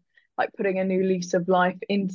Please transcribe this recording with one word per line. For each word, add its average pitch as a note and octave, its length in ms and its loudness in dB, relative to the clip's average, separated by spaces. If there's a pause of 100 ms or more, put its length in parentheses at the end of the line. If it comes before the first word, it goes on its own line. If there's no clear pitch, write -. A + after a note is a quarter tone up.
(360)
like, - 200 -2
putting F#3+ 220 0
a F#3+ 40 0
new F#3+ 180 0
lease F#3 320 0
of F3 140 0
life F#3 300 2 (100)
in, G3 280 0